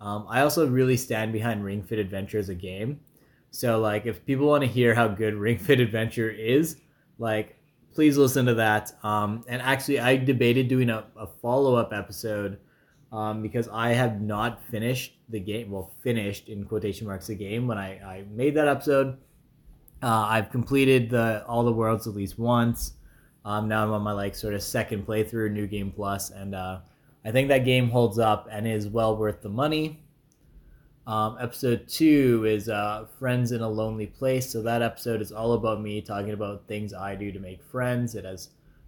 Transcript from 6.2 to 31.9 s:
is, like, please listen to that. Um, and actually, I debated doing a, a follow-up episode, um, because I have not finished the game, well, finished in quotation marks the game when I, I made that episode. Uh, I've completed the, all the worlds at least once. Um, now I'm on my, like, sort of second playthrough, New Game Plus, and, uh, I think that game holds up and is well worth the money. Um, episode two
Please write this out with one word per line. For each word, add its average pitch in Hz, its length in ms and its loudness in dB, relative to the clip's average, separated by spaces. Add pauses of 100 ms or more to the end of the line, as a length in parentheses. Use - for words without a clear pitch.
is, 120 520 0 (360)
like, 110 400 -4 (360)
please 151 240 6
listen 131 300 6
to 117 80 4
that. 107 360 2 (120)
Um, 107 440 -2
and 123 140 -6
actually, 135 400 0
I 131 160 4
debated 127 500 4
doing 127 220 4
a, 110 160 -2 (100)
a 107 120 -12
follow-up 123 680 2
episode, 101 640 -6 (560)
um, 107 280 -4
because 113 280 -4
I 113 240 0
have 117 260 2
not 107 460 -2
finished 120 480 -4 (160)
the 113 100 -6
game, 104 320 -6
well, 95 300 -8
finished 107 480 -2
in 101 160 -10
quotation 107 420 -4
marks 95 200 -8
the 110 80 -6
game 104 320 -4
when 110 100 -2
I, 95 220 -10
I 98 300 -14
made 131 260 0
that 151 120 4
episode. 139 500 2 (840)
Uh, 113 260 2
I've 110 220 0
completed 131 600 4
the, 113 380 0
all 120 160 0
the 120 80 4
worlds 110 360 0
at 104 80 -6
least 98 220 -6
once. 120 560 2 (520)
Um, 107 240 -2
now 107 140 2
I'm 107 80 0
on 104 100 0
my, 104 100 -2
like, 101 240 -4
sort 104 200 -4
of 98 80 -4
second 107 440 -4
playthrough, 110 440 -2
New 104 160 -4
Game 98 240 -6
Plus, 98 400 -6
and, 98 240 -10
uh, 92 240 -8 (460)
I 113 60 -6
think 135 160 2
that 139 120 6
game 127 300 4
holds 117 300 2
up 107 320 2
and 107 160 -4
is 107 220 -2
well 110 260 2
worth 107 260 -2
the 104 60 -12
money. 151 560 -2 (1040)
Um, 110 320 -2
episode 120 480 -2
two 135 580 6